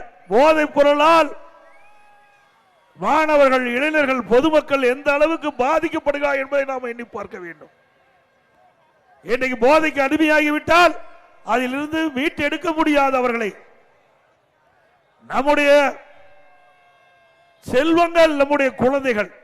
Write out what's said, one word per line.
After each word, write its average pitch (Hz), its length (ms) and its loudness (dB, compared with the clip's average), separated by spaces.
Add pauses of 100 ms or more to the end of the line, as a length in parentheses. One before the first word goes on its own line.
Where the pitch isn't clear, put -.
(280)
போதைப் 302 460 2
பொருளால் 294 560 4 (1700)
மாணவர்கள், 269 680 2 (100)
இளைஞர்கள், 277 480 -2
பொதுமக்கள் 277 580 0
எந்த 269 320 -2
அளவுக்கு 302 360 -2
பாதிக்கப்படுகிறார் 285 920 -4
என்பதை 277 240 -4
நாம் 262 180 -8
எண்ணி 240 200 -12
பார்க்க 202 360 -16
வேண்டும். 156 320 -20 (1500)
இன்றைக்கு 254 420 -4
போதைக்கு 302 400 2
அடிமையாகிவிட்டால் 302 920 2 (480)
அதிலிருந்து 285 680 -4
மீட்டு 285 320 -6
எடுக்க 311 280 -4
முடியாது 285 460 0
அவர்களை. 233 380 -4 (1700)
நம்முடைய 285 440 0 (1900)
செல்வங்கள் 330 760 2
நம்முடைய 277 400 0
குழந்தைகள் 247 560 -2 (120)